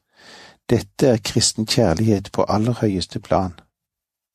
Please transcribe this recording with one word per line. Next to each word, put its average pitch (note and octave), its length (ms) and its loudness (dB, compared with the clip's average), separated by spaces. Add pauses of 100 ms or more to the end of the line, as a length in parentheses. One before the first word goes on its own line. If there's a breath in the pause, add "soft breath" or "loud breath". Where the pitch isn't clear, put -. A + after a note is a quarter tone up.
(680 loud breath)
Dette A#2+ 460 2
er A2 80 -4
kristen - 420 -2
kjærlighet G#2+ 720 0
på - 160 0
aller A2 320 0
høyeste G2 400 -4
plan. F2+ 320 -2 (800)